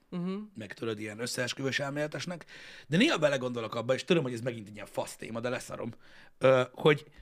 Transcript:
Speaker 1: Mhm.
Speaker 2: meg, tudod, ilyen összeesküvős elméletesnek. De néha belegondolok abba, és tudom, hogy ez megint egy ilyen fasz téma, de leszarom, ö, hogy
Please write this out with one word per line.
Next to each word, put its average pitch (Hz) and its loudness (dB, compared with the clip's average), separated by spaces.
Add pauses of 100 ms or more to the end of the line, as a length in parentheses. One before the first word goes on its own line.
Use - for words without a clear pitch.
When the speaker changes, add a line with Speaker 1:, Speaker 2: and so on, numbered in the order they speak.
Speaker 1:
Mhm. 180 -4 (220)
Speaker 2:
meg, 107 -10
tudod, 113 -4
ilyen 107 -8
összeesküvős 123 -2
elméletesnek. 147 -4 (420)
De 151 2
néha 269 6
belegondolok 123 0
abba, 117 0
és 120 0
tudom, 165 4
hogy 127 -4
ez 113 -6
megint 113 -6
egy 104 -16
ilyen 101 -12
fasz - -6
téma, 113 -8
de 123 -2
leszarom, 123 -6 (440)
ö, 131 8 (120)
hogy 151 4 (160)